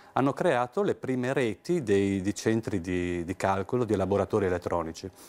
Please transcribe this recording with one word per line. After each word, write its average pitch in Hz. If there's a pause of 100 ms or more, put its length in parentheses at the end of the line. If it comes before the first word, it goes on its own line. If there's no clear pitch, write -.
(140)
hanno 135
creato 151
le 131
prime 127
reti 139
dei, 98
di 101
centri 110
di, 87
di 92
calcolo, 98
di 107
laboratori 98
elettronici. 87 (200)